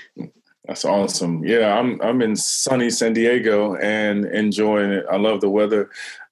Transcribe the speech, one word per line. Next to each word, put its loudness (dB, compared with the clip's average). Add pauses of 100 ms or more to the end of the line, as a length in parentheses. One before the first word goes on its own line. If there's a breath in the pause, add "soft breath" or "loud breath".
(680 loud breath)
That's -8
awesome. 0
Yeah, 2
I'm, -2
I'm 0
in 0
sunny -2
San 0
Diego 2
and 0
enjoying 0
it. -2
I 0
love 0
the 2
weather. 2 (420 loud breath)